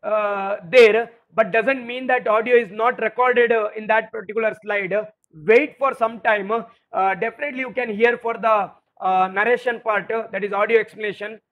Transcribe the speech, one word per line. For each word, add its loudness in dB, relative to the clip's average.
uh, -2
there, 6
but 0
doesn't 0
mean -8
that 0
audio 2
is 4
not -2
recorded, 2
uh, 0
in -10
that 0
particular -4
slide. -4
Wait 2
for 0
some -4
time. 0
Uh, -4
definitely -8
you -8
can -4
hear 2
for -4
the, 0
uh, 2
narration -2
part, -2
uh, -4
that -6
is -4
audio 2
explanation. -6